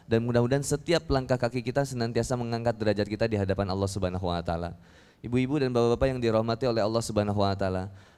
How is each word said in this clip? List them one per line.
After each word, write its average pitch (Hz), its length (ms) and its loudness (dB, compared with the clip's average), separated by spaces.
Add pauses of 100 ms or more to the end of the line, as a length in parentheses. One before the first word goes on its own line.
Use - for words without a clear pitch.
dan 113 160 2
mudah-mudahan 123 400 2
setiap 151 480 0
langkah 131 320 0
kaki 120 240 -2
kita 123 240 0
senantiasa 117 480 -2
mengangkat 117 400 -2
derajat 104 320 0
kita 107 160 -2
di 107 160 0
hadapan 95 320 0
Allah 98 160 0
Subhanahu 92 400 -2
wa 87 160 -2
Ta'ala. 85 320 -4 (480)
Ibu-ibu 127 400 0
dan 127 80 0
bapak-bapak 120 400 2
yang 127 80 -4
dirahmati 113 480 0
oleh 113 160 2
Allah 113 160 0
Subhanahu 104 400 0
wa 98 160 2
Ta'ala, 95 320 -2 (280)